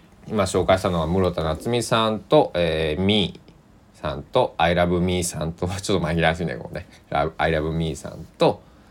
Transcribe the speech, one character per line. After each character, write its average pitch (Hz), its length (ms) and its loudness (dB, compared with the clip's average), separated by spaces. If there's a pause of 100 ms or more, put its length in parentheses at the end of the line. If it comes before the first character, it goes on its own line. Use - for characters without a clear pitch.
(280)
ー、 - 40 -12
今 104 120 0
紹 92 220 0
介 - 140 4
し - 40 -2
た 101 60 0
の 87 120 0
は 78 60 0
室 90 260 2
田 82 100 -4
夏 80 260 -4
美 120 140 0
さ 113 260 0
ん 110 100 -2
と、 - 340 4
え 80 440 0
ー、 90 60 -2
ミ 98 400 0
ー - 560 -20
さ 73 160 -6
ん 71 80 -10
と、 - 340 0
I 85 160 2
love 87 280 2
me 90 220 0
さ 85 200 -6
ん 85 100 -4
と、 - 160 -4
<laughs> 95 120 -6
ち - 100 -4
ょ 98 60 2
っ - 20 -2
と - 80 -2
紛 82 140 0
ら 82 80 4
わ 82 60 0
し 90 80 -6
い - 20 -2
ね、 65 100 -4
こ - 160 -12
う - 40 -10
ね。 - 120 -10 (220)
ラ-、 73 280 0
I 80 140 0
love 78 200 -2
me 80 240 -4
さ - 140 -14
ん - 160 -14 (120)
と、 - 240 2 (300)